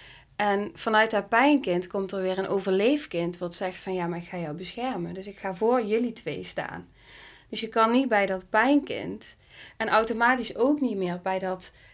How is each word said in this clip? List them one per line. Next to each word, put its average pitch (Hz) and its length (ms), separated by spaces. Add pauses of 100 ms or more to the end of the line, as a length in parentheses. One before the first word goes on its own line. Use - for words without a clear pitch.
(360)
En 208 380
vanuit 220 360
dat 202 180
pijnkind 233 580
komt 196 260
er 196 100
weer 185 160
een 190 100
overleefkind 190 880
wat 175 160
zegt 185 240
van, 190 160
"Ja, 175 120
maar 170 120
ik 170 100
ga 185 100
jou 156 180
beschermen. 180 580
Dus 190 120
ik 202 120
ga 190 160
voor 233 300
jullie 220 280
twee - 320
staan." - 440 (600)
Dus 220 120
je 220 80
kan 226 220
niet 254 180
bij 202 180
dat 190 240
pijnkind 220 840 (400)
en 220 120
automatisch 233 680
ook 285 240
niet 226 160
meer 180 260
bij 190 160
dat, 185 340 (220)